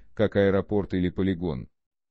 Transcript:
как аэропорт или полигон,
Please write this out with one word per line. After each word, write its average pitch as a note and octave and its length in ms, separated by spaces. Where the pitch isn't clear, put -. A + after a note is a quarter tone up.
как G#2 240
аэропорт G2 560
или F2+ 160
полигон, E2+ 580